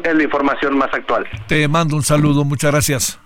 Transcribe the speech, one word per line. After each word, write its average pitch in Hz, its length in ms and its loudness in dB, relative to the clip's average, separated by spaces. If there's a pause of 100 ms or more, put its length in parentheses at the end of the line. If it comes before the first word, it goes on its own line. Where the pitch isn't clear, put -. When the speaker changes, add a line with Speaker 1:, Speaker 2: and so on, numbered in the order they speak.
Speaker 1:
es 165 100 0
la 156 80 4
información 139 560 0
más 135 160 0
actual. 123 340 -2 (200)
Speaker 2:
Te 151 200 2
mando 156 280 0
un 147 80 0
saludo, 147 400 2
muchas 143 280 0
gracias. 139 540 -2